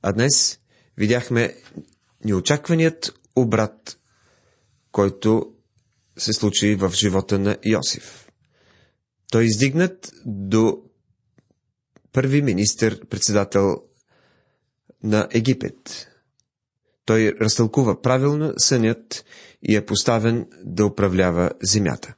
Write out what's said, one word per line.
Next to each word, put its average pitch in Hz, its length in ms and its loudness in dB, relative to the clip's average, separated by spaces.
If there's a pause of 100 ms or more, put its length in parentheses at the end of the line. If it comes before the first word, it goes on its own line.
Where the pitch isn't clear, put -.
А 98 100 -2
днес 120 480 0 (380)
видяхме 117 580 0 (720)
неочакваният 160 920 0 (160)
обрат, 110 640 0 (920)
който 104 640 0 (640)
се - 160 -4
случи 104 420 0
в 95 200 0
живота 95 440 0
на 101 260 0
Йосиф. - 640 -4 (1040)
Той 113 120 2
е - 20 4
издигнат 139 680 -2 (140)
до 104 580 0 (1300)
първи 135 300 0
министър-председател 101 1300 0 (1300)
на 107 280 2
Египет. - 760 -2 (1000)
Той 110 360 2
разтълкува 110 600 0
правилно 143 560 0
сънят 113 680 -2 (440)
и 107 60 4
е 104 100 0
поставен 117 600 0 (160)
да 95 220 0
управлява 92 680 2 (120)
земята. 92 540 -2